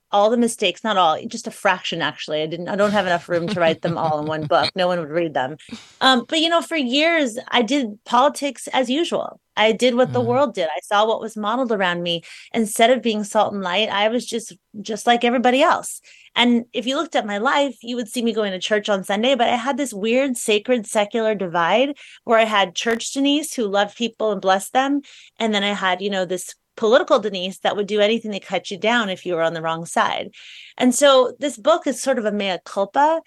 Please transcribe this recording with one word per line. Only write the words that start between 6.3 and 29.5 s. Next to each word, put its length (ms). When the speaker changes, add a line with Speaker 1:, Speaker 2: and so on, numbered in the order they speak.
Speaker 1:
you 80
know, 140
for 140
years, 640
I 140
did 420
politics 680
as 180
usual. 500
I 140
did 240
what 160
the 100
Speaker 2:
Mm. 40
Speaker 1:
world 280
did. 200
I 80
saw 240
what 140
was 160
modeled 360
around 300
me. 200
Instead 360
of 120
being 220
salt 280
and 100
light, 280
I 180
was 160
just, 320
just 260
like 180
everybody 380
else. 380
And 360
if 140
you 100
looked 200
at 100
my 120
life, 440
you 140
would 120
see 140
me 100
going 200
to 80
church 280
on 140
Sunday, 320
but 140
I 80
had 200
this 160
weird 440
sacred 500
secular 480
divide 640
where 140
I 60
had 320
church 360
Denise 420
who 120
loved 300
people 340
and 100
blessed 320
them. 280
And 120
then 120
I 80
had, 280
you 100
know, 140
this 300
political 420
Denise 420
that 140
would 140
do 100
anything 320
to 80
cut 320
you 80
down 300
if 180
you 80
were 80
on 120